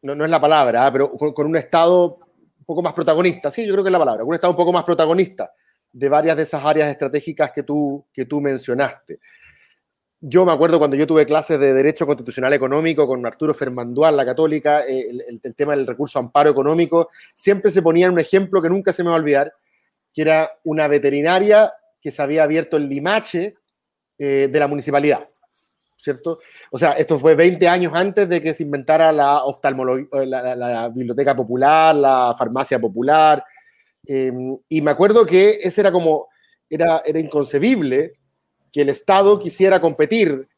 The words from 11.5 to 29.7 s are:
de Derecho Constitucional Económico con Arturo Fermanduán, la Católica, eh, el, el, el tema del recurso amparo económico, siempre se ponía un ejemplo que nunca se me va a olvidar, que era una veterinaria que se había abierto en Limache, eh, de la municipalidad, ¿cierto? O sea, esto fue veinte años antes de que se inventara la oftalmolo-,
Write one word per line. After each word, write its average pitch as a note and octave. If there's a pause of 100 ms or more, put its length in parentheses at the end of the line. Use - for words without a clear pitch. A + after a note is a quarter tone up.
de C3+
Derecho D3
Constitucional B2+
Económico C#3+
con B2
Arturo D3+
Fermanduán, C3
la C3+
Católica, D3+
eh, C3
el, B2
el, A#2
el A#2+
tema D3
del C3+
recurso C3+
amparo C#3+
económico, D#3+ (240)
siempre G3
se F#3
ponía E3+
un F3
ejemplo F#3
que E3
nunca F#3+
se F#3
me E3+
va E3+
a D#3+
olvidar, D3 (600)
que D#3
era D#3+ (140)
una D#3
veterinaria E3+ (300)
que D3
se -
había D3+
abierto D#3
en D3
Limache, F#3 (640)
eh, C#3
de D3+
la C#3+
municipalidad, C#3+ (680)
¿cierto? D#3+ (320)
O C3
sea, D3+
esto D#3
fue D3+
veinte E3+
años F3
antes F#3+
de E3+
que D#3
se D#3+
inventara D#3
la C#3+
oftalmolo-, C3 (120)